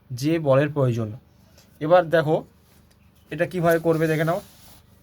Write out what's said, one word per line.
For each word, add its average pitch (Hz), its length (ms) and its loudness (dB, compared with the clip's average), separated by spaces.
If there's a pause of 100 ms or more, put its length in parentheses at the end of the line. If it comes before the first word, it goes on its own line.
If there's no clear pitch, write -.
(120)
যে 151 280 -2
বলের 143 300 2
প্রয়োজন। 120 420 -2 (680)
এবার 165 300 4
দেখো 160 340 0 (880)
এটা 160 140 -2
কীভাবে 170 340 0
করবে 160 280 0
দেখে 156 160 0
নাও। 170 180 -2 (600)